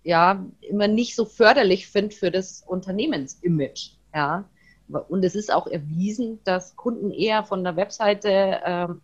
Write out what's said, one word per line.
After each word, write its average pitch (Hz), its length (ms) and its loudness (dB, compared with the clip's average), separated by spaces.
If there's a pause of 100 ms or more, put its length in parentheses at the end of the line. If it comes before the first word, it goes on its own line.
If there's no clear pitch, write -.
ja, 175 420 4 (160)
immer 208 260 0
nicht 233 280 0
so 226 100 0
förderlich 220 600 4
finde 208 280 0
für 180 140 -2
das 185 380 -6
Unternehmensimage, 185 1300 -4 (200)
ja. 156 340 -2 (400)
Und 165 380 -4
es 175 80 0
ist 208 180 -4
auch 180 140 0
erwiesen, 202 800 -6
dass 185 320 -4
Kunden 226 360 -6
eher 214 320 0
von 190 200 -4
der 175 120 -4
Webseite, 202 880 0
ähm, 175 400 -4